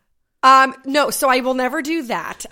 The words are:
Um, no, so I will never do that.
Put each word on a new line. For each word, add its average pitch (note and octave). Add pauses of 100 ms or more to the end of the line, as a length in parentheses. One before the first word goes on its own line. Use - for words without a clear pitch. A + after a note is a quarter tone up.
(440)
Um, C4 (100)
no, C4+
so C#4
I B3+
will B3+
never B3+
do D#4
that. F#3